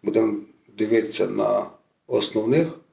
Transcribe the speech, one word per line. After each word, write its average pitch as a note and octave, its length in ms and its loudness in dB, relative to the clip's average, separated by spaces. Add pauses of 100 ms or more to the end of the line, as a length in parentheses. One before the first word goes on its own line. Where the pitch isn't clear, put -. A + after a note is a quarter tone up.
Будемо G#2+ 380 0 (280)
дивитися G#2+ 580 0
на G2+ 440 -2 (360)
основних B2 760 0 (120)